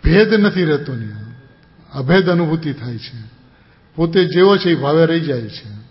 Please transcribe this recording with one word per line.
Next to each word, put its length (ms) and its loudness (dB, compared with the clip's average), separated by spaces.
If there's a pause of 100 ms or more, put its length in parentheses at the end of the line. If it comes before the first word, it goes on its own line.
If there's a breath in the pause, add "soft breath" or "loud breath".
ભેદ 300 4
નથી 300 2
રહેતો 300 -2
ને, 140 -8 (840)
અભેદ 360 2
અનુભૂતિ 440 -2
થાય 260 -10
છે. 180 -16 (800 soft breath)
પોતે 280 0
જેવો 320 4
છે 140 0
એ 40 2
ભાવે 320 2
રહી 140 0
જાય 280 -6
છે 200 -18 (220)